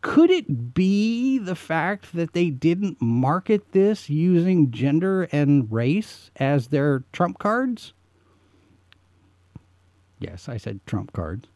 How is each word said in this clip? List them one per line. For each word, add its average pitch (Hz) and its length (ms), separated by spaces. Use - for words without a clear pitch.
Could 330 280
it 123 440
be 226 640
the 185 180
fact 170 560
that 170 220
they 175 160
didn't 170 500
market 135 720
this 196 380
using 170 600
gender 165 640
and 143 400
race 135 640
as 135 320
their 139 420
trump 180 280
cards? 240 560
Yes, 90 260
I 120 120
said 104 260
trump 95 300
cards. 87 420